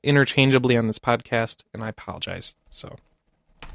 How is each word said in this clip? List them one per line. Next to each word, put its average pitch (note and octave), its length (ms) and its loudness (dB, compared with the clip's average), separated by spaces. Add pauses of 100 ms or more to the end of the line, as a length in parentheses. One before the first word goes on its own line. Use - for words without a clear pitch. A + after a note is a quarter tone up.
interchangeably C3+ 720 4
on A#2 120 2
this A2 120 -4
podcast, A#2 640 -2 (100)
and A2+ 100 -12
I A2 60 -8
apologize. - 680 -12 (140)
So. - 260 -18 (800)